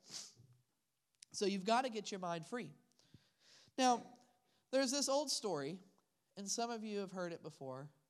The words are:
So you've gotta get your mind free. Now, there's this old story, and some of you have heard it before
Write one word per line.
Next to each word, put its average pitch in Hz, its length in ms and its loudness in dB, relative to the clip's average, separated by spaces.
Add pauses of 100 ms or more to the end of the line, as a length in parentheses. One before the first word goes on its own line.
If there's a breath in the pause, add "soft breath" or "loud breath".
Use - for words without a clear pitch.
(1300 loud breath)
So - 140 -2
you've 190 200 0
gotta 240 240 4
get 214 200 -6
your 196 100 -6
mind 170 260 -4
free. 175 240 -6 (1080 loud breath)
Now, 254 260 6 (680 soft breath)
there's 262 180 6
this 277 180 2
old 277 220 2
story, 165 480 -2 (580)
and 196 120 -6
some 233 220 0
of 220 140 -6
you 208 160 -2
have 190 120 -4
heard 175 200 -2
it 160 100 -10
before 139 460 -8 (220)